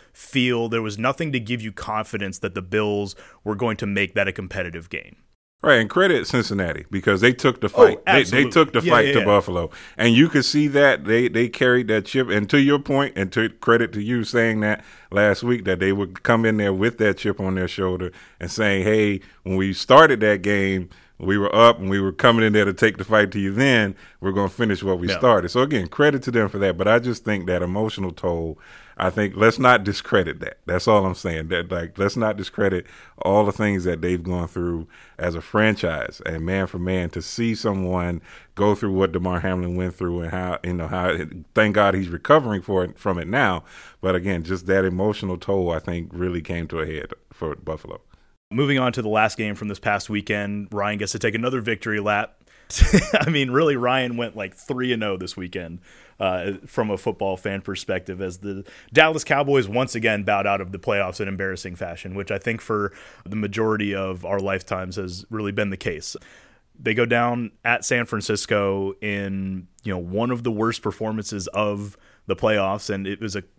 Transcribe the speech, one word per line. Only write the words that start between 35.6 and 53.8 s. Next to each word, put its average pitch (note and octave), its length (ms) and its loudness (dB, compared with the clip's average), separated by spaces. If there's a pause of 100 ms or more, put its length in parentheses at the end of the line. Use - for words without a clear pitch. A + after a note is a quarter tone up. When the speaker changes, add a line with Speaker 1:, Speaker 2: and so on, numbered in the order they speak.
Speaker 2:
and D#2+ 200 -6
man F#2 220 -2
for F2+ 120 -8
man F2+ 320 -2
to F2 100 -8
see A#2 340 -4
someone F2+ 640 -2 (340)
go G2+ 200 2
through G2+ 160 -4
what F#2 220 2
Damar F2+ 260 -2
Hamlin F2+ 380 -2
went F2+ 180 -4
through F2 240 -4
and E2+ 120 -6
how, F#2 340 -4
you F2+ 80 -4
know, E2 140 -4
how, F2+ 300 -2 (380)
thank G#2+ 200 4
God G2+ 180 6
he's F#2 160 -2
recovering A2 520 2
for F#2+ 220 0
it, F2 160 -8
from F#2+ 180 -2
it D#2+ 100 -8
now. G2 360 0 (380)
But F#2 140 2
again, F2+ 280 -2
just F2 220 -6
that F#2+ 180 2
emotional F#2+ 540 -2
toll, F#2 340 -2
I D#2+ 80 -2
think, E2+ 340 -8
really F2 280 -4
came E2+ 260 -6
to D#2+ 140 -6
a D#2 40 -4
head D#2 280 -10 (180)
for D2+ 240 -8
Buffalo. D#2 460 -12 (500)
Speaker 1:
Moving C#3 280 0
on B2+ 140 0
to B2+ 80 -6
the G#2+ 80 -4
last G#2+ 280 2
game G#2 180 -6
from G#2 140 -10
this G2 100 -10
past G#2 300 -4
weekend, G#2 640 -6
Ryan G#2 240 -2
gets G2 160 -4
to G#2+ 60 -6
take A2 160 -4
another B2 260 -2
victory G#2+ 400 -4
lap. G#2 340 -2 (340)
<laughs> - 440 4
I G3+ 160 0
mean, C#3+ 200 0
really, C#3+ 280 2
Ryan B2 400 0